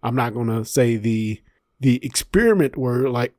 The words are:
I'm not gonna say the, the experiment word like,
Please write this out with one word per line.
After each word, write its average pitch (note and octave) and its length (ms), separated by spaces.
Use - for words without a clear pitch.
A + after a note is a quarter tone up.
I'm A#2+ 140
not A#2+ 180
gonna A2+ 300
say A#2+ 320
the, A2 440
the C3 240
experiment F#3 720
word B2+ 340
like, A#2+ 280